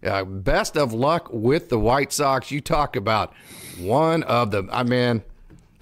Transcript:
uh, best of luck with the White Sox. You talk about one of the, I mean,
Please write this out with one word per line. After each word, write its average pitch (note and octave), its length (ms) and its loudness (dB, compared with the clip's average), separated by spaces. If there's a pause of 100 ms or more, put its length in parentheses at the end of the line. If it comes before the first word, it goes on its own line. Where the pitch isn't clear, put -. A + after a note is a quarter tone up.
uh, G2 220 -2
best C#3 540 -2
of B2 160 0
luck D3+ 360 0
with C3 380 0
the A#2 100 2
White B2 340 2
Sox. B2 380 0
You D3 120 -4
talk D3 340 0
about G#2 380 0 (440)
one D3+ 440 2
of A#2+ 280 2
the, G2+ 200 -2
I B2 140 -2
mean, B2 380 2 (600)